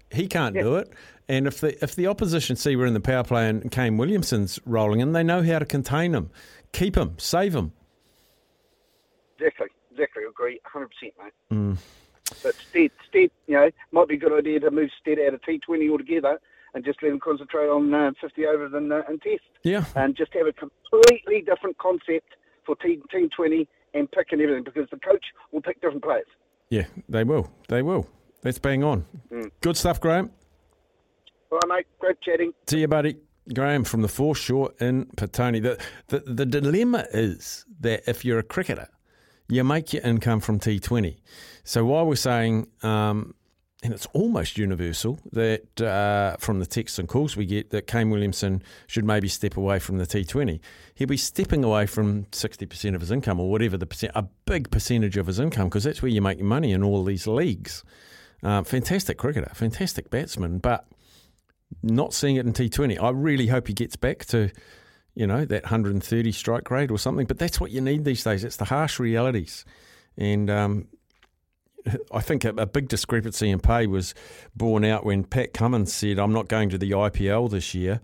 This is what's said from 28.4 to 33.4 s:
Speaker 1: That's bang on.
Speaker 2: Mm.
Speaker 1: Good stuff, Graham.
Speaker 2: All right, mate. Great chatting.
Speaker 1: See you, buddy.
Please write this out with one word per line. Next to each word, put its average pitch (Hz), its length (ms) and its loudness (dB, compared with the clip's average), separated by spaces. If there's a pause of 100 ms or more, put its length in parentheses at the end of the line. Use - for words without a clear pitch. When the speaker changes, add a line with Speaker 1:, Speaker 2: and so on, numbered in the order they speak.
Speaker 1:
That's 123 160 -4
bang 139 260 0
on. 123 220 0 (260)
Speaker 2:
Mm. 113 180 -10 (100)
Speaker 1:
Good 165 160 0
stuff, 175 240 0
Graham. 175 300 2 (1200)
Speaker 2:
All 160 140 -2
right, 175 140 0
mate. 180 80 -4 (120)
Great 185 220 0
chatting. 170 320 0 (140)
Speaker 1:
See 156 140 0
you, 156 80 2
buddy. 151 280 2 (380)